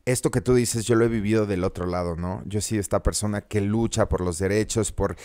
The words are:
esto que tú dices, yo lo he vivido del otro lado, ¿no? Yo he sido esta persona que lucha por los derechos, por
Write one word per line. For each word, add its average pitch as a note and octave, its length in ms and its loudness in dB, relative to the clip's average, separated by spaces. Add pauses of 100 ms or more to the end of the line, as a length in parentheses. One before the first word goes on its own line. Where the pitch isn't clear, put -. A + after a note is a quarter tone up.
esto B2+ 260 0
que A#2+ 100 2
tú B2+ 140 2
dices, A#2 320 2
yo A#2 80 4
lo A2+ 100 4
he A#2+ 40 2
vivido A2 380 2
del F#2 180 0
otro F2+ 220 -2
lado, F2 300 -2
¿no? F2+ 300 -6
Yo G2+ 140 -4
he - 20 -4
sido G#2+ 180 0
esta G2 220 0
persona G#2 400 -2
que - 180 -2
lucha G#2+ 480 0
por F#2 120 -2
los F2+ 180 -2
derechos, G2+ 540 0
por F#2+ 320 -2